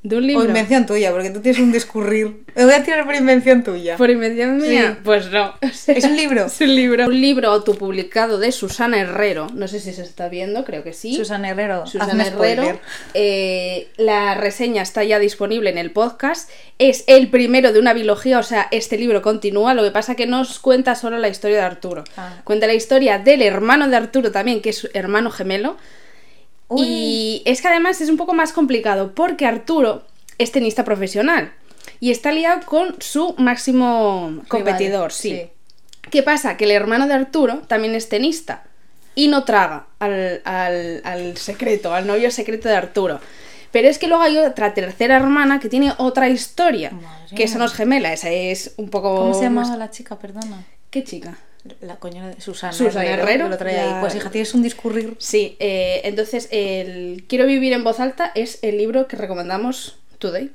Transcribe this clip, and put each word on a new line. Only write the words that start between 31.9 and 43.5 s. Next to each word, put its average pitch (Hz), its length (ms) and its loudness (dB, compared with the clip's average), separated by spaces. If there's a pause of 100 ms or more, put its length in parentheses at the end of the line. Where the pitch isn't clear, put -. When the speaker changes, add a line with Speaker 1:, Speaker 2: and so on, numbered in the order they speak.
Speaker 1:
y 240 100 0
está 240 220 0
liado 330 340 0
con 330 340 0
su 330 380 -4
máximo 240 920 0
Speaker 2:
Rival, 156 180 -12
Speaker 1:
competidor, 196 640 -2
sí. - 180 -8
Speaker 2:
sí. 170 200 -10 (600)
Speaker 1:
¿Qué 277 140 2
pasa? 285 340 0
Que 214 80 0
el 208 60 4
hermano 226 360 2
de 285 60 2
Arturo 269 540 0
también 220 260 -2
es 226 160 -6
tenista 254 540 -4 (500)
y 294 140 4
no 277 160 2
traga 180 420 0 (140)
al, 190 440 -4
al, 175 600 -4
al 180 340 -8
secreto, 202 560 -4
al 185 140 -2
novio 233 240 2
secreto 226 360 -6
de 214 80 4
Arturo. 180 440 -2 (520)